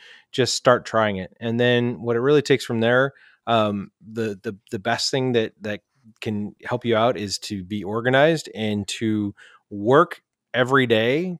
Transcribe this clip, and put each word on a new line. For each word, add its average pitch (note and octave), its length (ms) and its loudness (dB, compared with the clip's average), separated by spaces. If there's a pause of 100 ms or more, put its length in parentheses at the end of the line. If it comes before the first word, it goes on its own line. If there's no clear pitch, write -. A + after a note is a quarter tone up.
(320)
Just B2 220 0
start B2 300 2
trying G#2+ 320 0
it, F#2 240 -10
and A#2 180 -4
then A#2+ 440 2
what A#2 140 -2
it A#2 40 -2
really C#3+ 220 4
takes C#3 220 2
from A#2 160 -2
there. B2+ 320 2 (340)
Um, G#2+ 440 0 (160)
the, A2 360 -8
the, G#2 140 -10 (140)
the A2+ 80 -6
best A#2 320 -2
thing C3 220 -2
that, A2 200 0 (100)
that G#2 180 -8 (400)
can G#2 340 -6 (100)
help - 200 -6
you A2+ 120 2
out A2+ 200 2
is F#2+ 220 -6
to F#2+ 260 -10
be G2+ 200 -8
organized C3 720 2
and G#2 340 -4
to G#2 460 -2 (360)
work B2 520 2 (300)
every B2+ 340 2
day C3 540 0